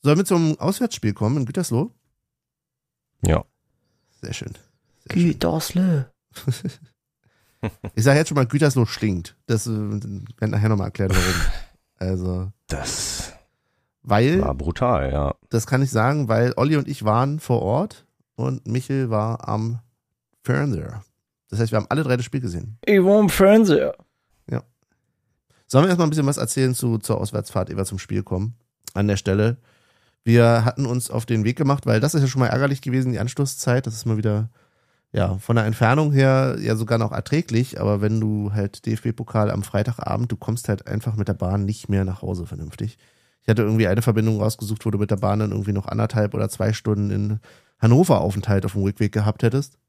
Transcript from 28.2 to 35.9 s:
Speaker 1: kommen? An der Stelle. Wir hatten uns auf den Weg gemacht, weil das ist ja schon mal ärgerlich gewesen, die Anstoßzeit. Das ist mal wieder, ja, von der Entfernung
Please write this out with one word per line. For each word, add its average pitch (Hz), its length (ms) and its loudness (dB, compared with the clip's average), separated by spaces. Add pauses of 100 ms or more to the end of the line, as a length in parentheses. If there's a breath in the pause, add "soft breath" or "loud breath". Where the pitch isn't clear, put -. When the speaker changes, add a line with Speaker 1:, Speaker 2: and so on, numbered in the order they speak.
Speaker 1:
kommen? 101 320 -4 (380)
An 104 160 0
der 101 80 2
Stelle. 104 400 0 (680)
Wir 117 440 6
hatten 135 180 -2
uns 123 260 -4
auf 117 140 -4
den 110 200 0
Weg 117 120 0
gemacht, 139 300 0
weil 113 140 4
das 147 140 0
ist 160 60 2
ja 139 80 2
schon 127 120 -2
mal 123 80 4
ärgerlich 135 340 0
gewesen, 127 300 0
die 113 60 -4
Anstoßzeit. 127 720 -2
Das 110 60 -8
ist 110 120 -12
mal 110 120 0
wieder, 107 320 0 (600)
ja, 95 260 0
von 117 180 0
der 113 80 2
Entfernung 123 480 2